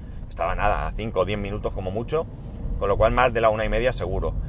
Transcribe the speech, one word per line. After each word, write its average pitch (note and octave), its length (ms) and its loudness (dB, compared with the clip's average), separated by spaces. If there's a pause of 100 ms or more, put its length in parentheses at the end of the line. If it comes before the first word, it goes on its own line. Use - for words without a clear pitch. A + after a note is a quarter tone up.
(280)
estaba E2+ 260 -2
nada, F2 320 0
a D#2+ 60 -4
cinco G#2 280 -2
o F#2 40 4
diez G#2 140 -2
minutos G2+ 340 -4
como F#2+ 180 -4
mucho, A#2+ 360 -2 (520)
con G2 120 0
lo G2+ 80 2
cual A2+ 140 6
más B2 200 6
de A2+ 80 0
la A2+ 80 8
una A2 160 4
y G#2+ 60 0
media A#2 240 2
seguro. F2 400 -2 (140)